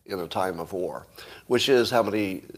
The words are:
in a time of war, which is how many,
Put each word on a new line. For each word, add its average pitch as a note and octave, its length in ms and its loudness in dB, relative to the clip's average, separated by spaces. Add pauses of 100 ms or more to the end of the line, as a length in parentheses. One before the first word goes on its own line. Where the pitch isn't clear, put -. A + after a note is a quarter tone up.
in G2 140 -6
a E2 80 -6
time F#2 320 -4
of E2+ 140 -10
war, F2+ 340 -6 (400)
which A#2+ 220 2
is B2 200 6
how A#2+ 140 4
many, G2+ 400 -2 (140)